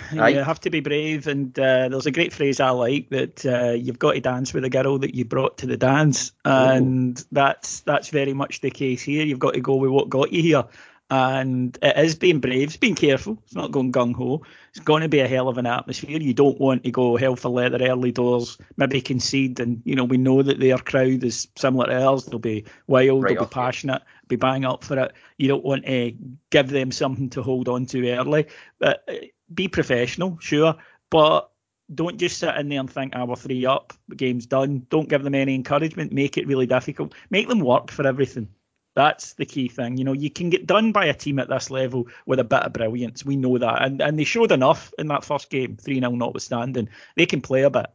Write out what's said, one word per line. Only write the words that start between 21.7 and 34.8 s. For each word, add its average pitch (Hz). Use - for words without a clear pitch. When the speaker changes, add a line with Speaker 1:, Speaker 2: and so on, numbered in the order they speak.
Speaker 2:
to 127
ours. 135
They'll 113
be 107
wild, 135
Speaker 1:
Right -
Speaker 2:
they'll -
be -
Speaker 1:
off, -
yeah. 127
Speaker 2:
passionate, -
be 127
bang 131
up 131
for 139
it. 127
You 135
don't 135
want 139
to 120
give 139
them 135
something 131
to 131
hold 127
on 123
to 123
early. 143
But, 160
uh, -
be 185
professional, 151
sure, 156
but 156
don't 160
just 175
sit 156
in 147
there 143
and 131
think, 135
"Ah, 123
we're 120
three 127
up, 139
the -
game's 123
done." 135